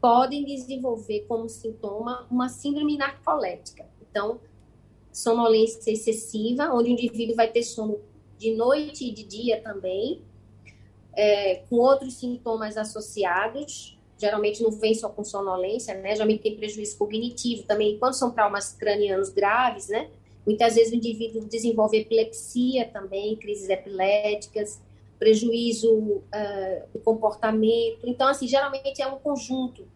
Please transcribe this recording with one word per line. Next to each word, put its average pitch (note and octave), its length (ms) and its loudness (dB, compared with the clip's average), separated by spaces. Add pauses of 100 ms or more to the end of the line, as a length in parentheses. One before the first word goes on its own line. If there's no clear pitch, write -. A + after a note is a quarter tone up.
podem B3+ 440 4
desenvolver B3 800 -6
como A3+ 200 -4
sintoma A3+ 800 -10
uma B3 200 0
síndrome D4 480 -2
narcolética. G#3 880 -4 (160)
Então, G#3+ 380 -4 (800)
sonolência A3+ 720 4
excessiva, A3+ 800 -2
onde A#3+ 200 4
o - 20 4
indivíduo A3+ 420 -2
vai A3+ 120 4
ter A#3 160 2
sono G#3+ 360 -6 (380)
de A3+ 160 0
noite C4+ 500 0
e A#3 80 -6
de G#3 120 -14
dia G#3+ 380 -2
também, G3 600 -6 (920)
é, G3+ 520 4
com A#3+ 100 2
outros C4 360 4
sintomas A3+ 640 -6
associados, G#3+ 1200 -4 (180)
geralmente G#3 460 0
não A3+ 80 4
vem A3 240 2
só A3 160 -2
com G#3 140 -10
sonolência, G3 720 -4
né? F#3+ 160 -6
Geralmente G#3+ 320 2
tem G#3+ 120 -2
prejuízo G#3+ 440 -8
cognitivo A3+ 640 -4
também, G#3 340 0
quando B3+ 160 2
são B3+ 180 -2
traumas G#3 420 0
cranianos G3+ 560 0
graves, G#3 600 0
né? A3+ 200 -4 (360)
Muitas A3 300 4
vezes A3+ 180 6
o - 20 -2
indivíduo A3+ 500 -4
desenvolve A3 520 2
epilepsia A#3+ 880 0
também, G3+ 520 -6
crises G#3 320 -8
epiléticas, G3+ 1120 -2 (380)
prejuízo, A3 1040 4 (100)
ah, G3+ 640 -4
do A3 60 -8
comportamento. A3 1080 2
Então, B3+ 200 2
assim, C#4 200 0
geralmente C4+ 540 0
é C4+ 60 -2
um C4+ 100 -6
conjunto C4 800 -4